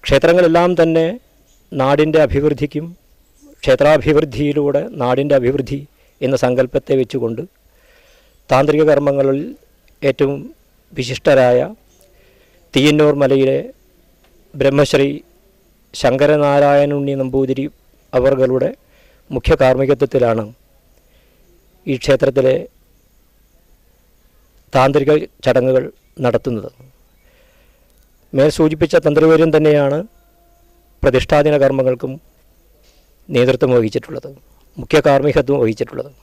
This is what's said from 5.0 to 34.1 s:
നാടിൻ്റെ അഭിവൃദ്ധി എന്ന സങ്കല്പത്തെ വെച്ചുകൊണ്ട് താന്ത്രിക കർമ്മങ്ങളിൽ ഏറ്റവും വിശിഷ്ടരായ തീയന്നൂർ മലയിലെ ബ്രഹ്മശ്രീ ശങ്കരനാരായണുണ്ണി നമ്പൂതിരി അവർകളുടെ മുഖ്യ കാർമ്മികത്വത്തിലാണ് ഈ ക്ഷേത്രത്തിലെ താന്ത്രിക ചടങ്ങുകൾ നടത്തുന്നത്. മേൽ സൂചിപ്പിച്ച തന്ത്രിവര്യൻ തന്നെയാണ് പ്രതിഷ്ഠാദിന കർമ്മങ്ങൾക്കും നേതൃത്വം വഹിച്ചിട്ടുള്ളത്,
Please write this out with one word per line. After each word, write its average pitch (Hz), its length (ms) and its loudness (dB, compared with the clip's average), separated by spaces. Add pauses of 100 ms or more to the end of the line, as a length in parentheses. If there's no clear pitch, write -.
നാടിൻ്റെ 135 380 0
അഭിവൃദ്ധി 139 400 -4 (440)
എന്ന 135 180 -2
സങ്കല്പത്തെ 131 580 -2
വെച്ചുകൊണ്ട് 120 440 -6 (1040)
താന്ത്രിക 147 400 2
കർമ്മങ്ങളിൽ 139 480 0 (680)
ഏറ്റവും 139 280 -2 (600)
വിശിഷ്ടരായ 127 600 2 (1160)
തീയന്നൂർ 147 480 2
മലയിലെ 135 360 0 (1000)
ബ്രഹ്മശ്രീ 139 480 2 (920)
ശങ്കരനാരായണുണ്ണി 143 1160 2
നമ്പൂതിരി 131 440 -2 (540)
അവർകളുടെ 131 520 0 (640)
മുഖ്യ 127 280 -2
കാർമ്മികത്വത്തിലാണ് 131 840 0 (1500)
ഈ 135 100 -2
ക്ഷേത്രത്തിലെ 131 520 2 (2250)
താന്ത്രിക 139 360 2 (340)
ചടങ്ങുകൾ 127 380 2 (420)
നടത്തുന്നത്. 120 440 -4 (1700)
മേൽ 147 200 2
സൂചിപ്പിച്ച 160 380 0 (100)
തന്ത്രിവര്യൻ 160 500 4
തന്നെയാണ് 147 420 2 (1040)
പ്രതിഷ്ഠാദിന 147 600 2
കർമ്മങ്ങൾക്കും 131 500 -2 (1160)
നേതൃത്വം 127 480 0
വഹിച്ചിട്ടുള്ളത്, - 520 -4 (520)